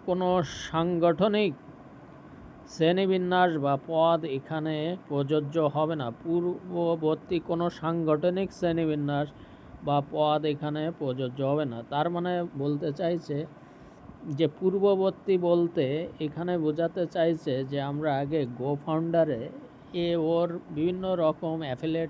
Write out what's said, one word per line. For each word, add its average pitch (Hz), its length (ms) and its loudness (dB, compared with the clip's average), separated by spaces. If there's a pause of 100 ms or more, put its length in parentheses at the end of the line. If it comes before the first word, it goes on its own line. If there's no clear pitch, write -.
কোনো 180 380 2
সাংগঠনিক 170 1120 2 (1120)
শ্রেণীবিন্যাস 180 880 2
বা 139 200 2 (100)
পদ 165 380 4
এখানে 156 720 -4 (100)
প্রযোজ্য 147 520 0
হবে 156 360 2
না। 127 160 -4
পূর্ববর্তী 170 1300 -2
কোনো 170 300 -2
সাংগঠনিক 170 840 0
শ্রেণীবিন্যাস 151 720 0 (560)
বা 143 180 2 (100)
পদ 151 340 2
এখানে 151 540 -2
প্রযোজ্য 131 440 -4
হবে 143 220 2
না। 117 240 -6
তার 151 200 0
মানে 175 360 -2 (120)
বলতে 147 360 -2
চাইছে 160 520 -2 (840)
যে 151 200 2
পূর্ববর্তী 190 920 2
বলতে 170 720 2 (120)
এখানে 165 380 -2
বোঝাতে 165 500 0
চাইছে 156 560 0
যে 139 180 -4
আমরা 143 360 0
আগে 143 300 0 (120)
GoFounder-এ 156 920 0 (440)
এ 170 220 0
ওর 170 440 0 (100)
বিভিন্ন 180 460 -2
রকম 160 460 0
অ্যাফিলিয়েট 160 480 -4